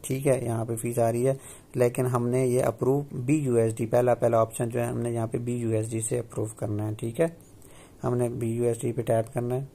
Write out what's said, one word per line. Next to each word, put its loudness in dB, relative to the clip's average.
ठीक -2
है, 2
यहाँ -2
पे -4
fees -4
आ 4
रही 0
है, 2
लेकिन 2
हमने 0
ये 2
approve 2
बी 0
यू 2
एस 4
डी, -2
पहला, 4
पहला 4
option -2
जो -2
है -2
हमने -2
यहाँ -2
पे -4
बी -2
यू 0
एस 0
डी -2
से -2
approve -4
करना -4
है, -4
ठीक -6
है। 0
हमने 2
बी -2
यू 0
एस 0
डी -2
पे -4
tap 2
करना -2
है -4